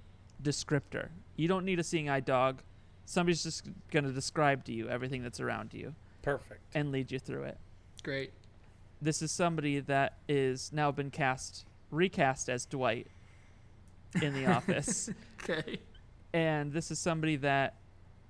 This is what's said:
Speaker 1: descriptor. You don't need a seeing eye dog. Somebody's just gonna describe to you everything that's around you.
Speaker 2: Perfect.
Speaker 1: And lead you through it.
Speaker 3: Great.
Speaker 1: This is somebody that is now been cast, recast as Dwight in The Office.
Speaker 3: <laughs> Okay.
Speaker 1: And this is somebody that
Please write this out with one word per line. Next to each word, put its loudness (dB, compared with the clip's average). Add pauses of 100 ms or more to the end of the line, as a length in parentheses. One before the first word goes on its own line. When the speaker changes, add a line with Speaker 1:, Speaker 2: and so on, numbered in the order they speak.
(440)
Speaker 1:
descriptor. 0 (300)
You 2
don't 2
need 2
a 2
seeing 0
eye 2
dog. 2 (420)
Somebody's 2
just -8 (220)
gonna 4
describe 2
to -6
you -4
everything -4
that's -8
around -4
you. -10 (260)
Speaker 2:
Perfect. -2 (140)
Speaker 1:
And 0
lead -2
you -4
through -6
it. -8 (460)
Speaker 3:
Great. -6 (680)
Speaker 1:
This 0
is -4
somebody 0
that 2 (100)
is 2
now 4
been -2
cast, -2 (260)
recast 2
as -2
Dwight 0 (1120)
in 2
The 0
Office. 2
Speaker 3:
<laughs> -18 (280)
Okay. -2 (560)
Speaker 1:
And 2
this -2
is -4
somebody 2
that 2 (540)